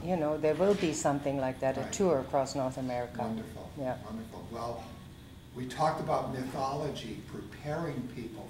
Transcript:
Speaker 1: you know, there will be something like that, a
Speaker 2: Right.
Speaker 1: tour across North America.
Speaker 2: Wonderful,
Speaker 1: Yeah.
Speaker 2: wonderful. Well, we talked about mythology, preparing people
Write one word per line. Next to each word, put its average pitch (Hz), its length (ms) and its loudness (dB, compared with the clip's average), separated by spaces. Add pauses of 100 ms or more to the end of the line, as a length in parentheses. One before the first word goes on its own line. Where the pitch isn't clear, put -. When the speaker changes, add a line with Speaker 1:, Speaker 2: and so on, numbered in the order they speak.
Speaker 1:
you 175 120 2
know, 151 220 2
there 151 160 6
will 196 200 6
be 180 180 4
something 143 460 2
like 131 220 0
that, 131 160 4
a 135 40 -2
Speaker 2:
Right. 131 120 -4
Speaker 1:
tour 170 280 6
across 131 340 2
North 131 240 0
America. 123 440 -2
Speaker 2:
Wonderful, 113 560 -4
Speaker 1:
Yeah. 127 260 -2
Speaker 2:
wonderful. - 480 -8
Well, - 320 -4 (680)
we 127 120 -4
talked 135 340 2
about 143 320 2
mythology, 131 920 -2 (100)
preparing 147 840 -4
people 110 360 -8